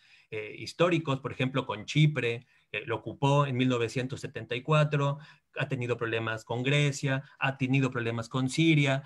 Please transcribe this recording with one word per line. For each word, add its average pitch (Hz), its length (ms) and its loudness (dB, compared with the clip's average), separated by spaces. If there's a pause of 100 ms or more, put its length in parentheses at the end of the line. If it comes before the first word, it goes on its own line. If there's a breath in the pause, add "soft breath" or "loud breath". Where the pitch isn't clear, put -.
(320 soft breath)
eh, 110 260 -10
históricos, 151 600 0
por 120 100 -6
ejemplo, 127 360 -2
con 104 180 -8
Chipre, 127 640 2 (240 soft breath)
eh, 107 120 -6
lo 113 120 -4
ocupó 143 500 2
en 131 100 -4
mil 127 120 2
novecientos 123 520 -2
setenta 117 360 -8
y 123 60 -8
cuatro, 147 560 2 (380 loud breath)
ha 147 120 -2
tenido 120 280 -2
problemas 113 480 -4
con 123 200 -4
Grecia, 139 580 2 (160 loud breath)
ha 135 180 -2
tenido 127 360 2
problemas 117 360 -4
con 131 220 -2
Siria, 143 560 4